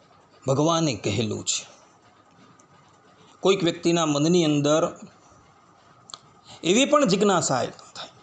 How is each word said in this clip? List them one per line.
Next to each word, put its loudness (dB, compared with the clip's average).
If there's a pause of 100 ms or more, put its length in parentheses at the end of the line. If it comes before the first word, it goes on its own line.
(480)
ભગવાને 0
કહેલું -6
છે. -6 (1700)
કોઈક 0
વ્યક્તિના 0
મનની 2
અંદર 0 (1700)
એવી 4
પણ 4
જિજ્ઞાસા 2
થાય -8 (160)